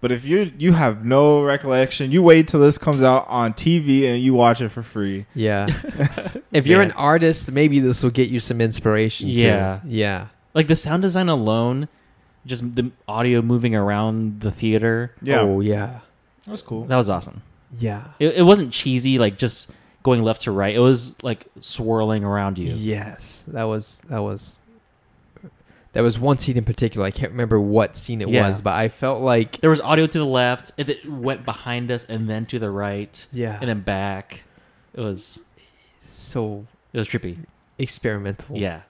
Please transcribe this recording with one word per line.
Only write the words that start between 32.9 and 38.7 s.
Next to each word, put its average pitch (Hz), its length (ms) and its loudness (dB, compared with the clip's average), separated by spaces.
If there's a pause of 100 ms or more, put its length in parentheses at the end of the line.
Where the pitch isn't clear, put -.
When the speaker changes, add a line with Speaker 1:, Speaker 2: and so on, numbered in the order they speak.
Speaker 2:
Yeah. 113 260 -6
Speaker 3:
and 131 80 -6
then 107 140 -4
back. 98 600 -8 (500)
It - 80 -12
was 101 380 -10 (580)
Speaker 2:
So 107 680 -10 (280)
Speaker 3:
it 120 60 -6
was 107 100 -4
trippy. 87 280 -8 (400)
Speaker 2:
experimental. 107 800 -8
Speaker 3:
Yeah. 92 340 -6